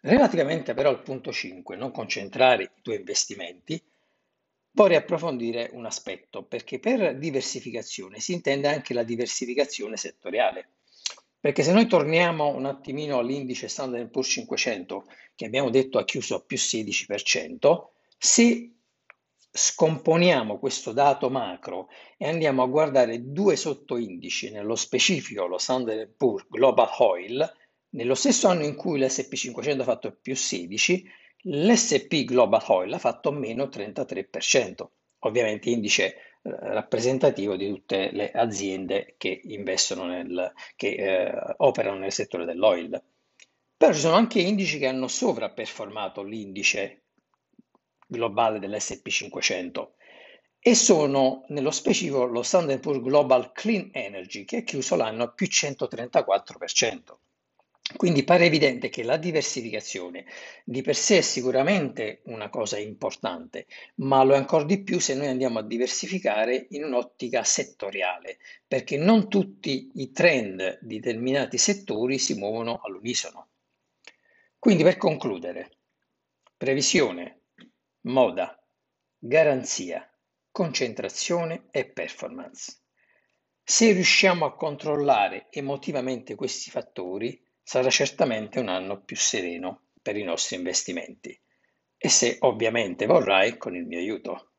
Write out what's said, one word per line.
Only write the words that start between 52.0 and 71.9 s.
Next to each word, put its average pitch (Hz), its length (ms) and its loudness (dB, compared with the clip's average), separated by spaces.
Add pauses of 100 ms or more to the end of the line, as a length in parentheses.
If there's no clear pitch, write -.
lo 120 180 -2
Standard 165 300 2
and 123 80 -2
Poor's 139 200 -2
Global 131 520 4
Clean 214 400 -2
Energy, 101 520 -10
che 233 140 -4
ha 233 40 -4
chiuso 147 340 -2
l'anno 113 260 0
a 117 80 -2
più - 160 -2
centotrentaquattro 123 1120 0
per 87 140 -8
cento. - 480 -2 (760)
Quindi 156 260 2
pare 175 220 6
evidente 143 460 2
che 120 120 -8
la 127 140 0
diversificazione 110 1120 -6 (360)
di 127 200 -6
per 143 120 0
sé - 240 4
è - 40 8
sicuramente 131 1000 0
una 110 260 -10
cosa 107 260 -6
importante, 98 880 -8 (300)
ma 135 280 4
lo 135 100 8
è - 20 6
ancor 147 300 2
di 196 160 0
più 180 180 -2
se 139 140 0
noi 139 140 -2
andiamo 127 300 -2
a 110 40 -4
diversificare 123 1080 -2
in 147 140 -8
un'ottica 123 600 -4
settoriale, 95 920 -4 (300)
perché 135 320 -2
non 208 320 4
tutti - 640 -2
i 135 180 -10
trend 101 720 2
di 107 180 -10
determinati 123 560 -2
settori 131 640 0